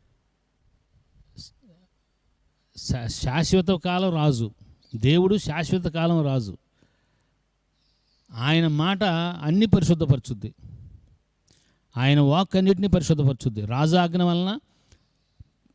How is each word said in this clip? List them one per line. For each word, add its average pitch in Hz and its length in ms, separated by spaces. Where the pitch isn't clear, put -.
శా-, 117 300
శాశ్వత 160 600
కాలం 180 440
రాజు, 135 380
దేవుడు 170 420
శాశ్వత 170 500
కాలం 165 360
రాజు. 131 340
ఆయన 156 340
మాట 170 360
అన్ని 180 220
పరిశుద్ధపరచుద్ది, 156 880
ఆయన 139 220
వాక్ 147 360
అన్నిటిని 190 320
పరిశుద్ధపరచుద్ది. 135 800
రాజాజ్ఞ 165 580
వలన 180 360